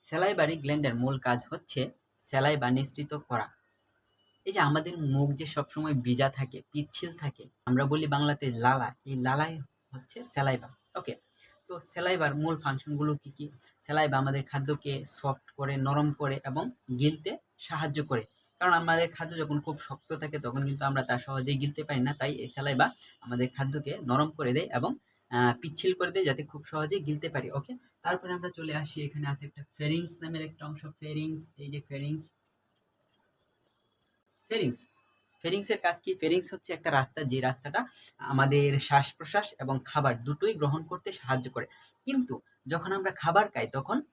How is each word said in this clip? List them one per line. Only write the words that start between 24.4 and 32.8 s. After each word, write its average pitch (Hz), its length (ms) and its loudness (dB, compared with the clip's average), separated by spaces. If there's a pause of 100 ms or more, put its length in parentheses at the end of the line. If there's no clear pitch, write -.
দেয় 160 140 2 (100)
এবং, 156 140 0 (400)
আহ, 123 300 6
পিচ্ছিল 175 320 0
করে 180 180 0
দেয়, 190 140 2
যাতে 143 180 0
খুব 147 220 -12
সহজেই 156 340 -2
গিলতে 151 300 -4
পারি। 127 220 -4
ওকে, 139 220 -6 (280)
তারপরে 180 320 -2
আমরা 180 160 -6
চলে 160 260 -8
আসি, 151 300 -6
এখানে 147 220 -4
আছে 143 180 -4
একটা 143 180 -14 (140)
ফেরিংস 160 340 0 (100)
নামের 160 200 -6
একটা 156 240 -12
অংশ। 151 160 -10 (180)
ফেরিংস, 156 440 -6 (140)
এই 143 140 -12
যে 147 160 -6
ফেরিংস, 147 360 -6 (2250)